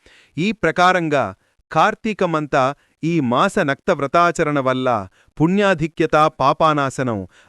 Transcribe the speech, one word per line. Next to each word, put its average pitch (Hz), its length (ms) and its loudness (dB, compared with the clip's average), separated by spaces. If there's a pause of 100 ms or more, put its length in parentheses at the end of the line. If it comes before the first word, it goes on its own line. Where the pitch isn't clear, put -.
(380)
ఈ 196 140 -2
ప్రకారంగా 160 800 0 (380)
కార్తీకమంతా 160 1000 0 (300)
ఈ 165 160 0
మాస 139 380 0
నక్త 147 320 -2
వ్రతాచరణ 156 720 0
వల్ల 127 480 -2 (320)
పుణ్యాధిక్యత, 165 920 2 (100)
పాపానాశనం 135 840 0 (220)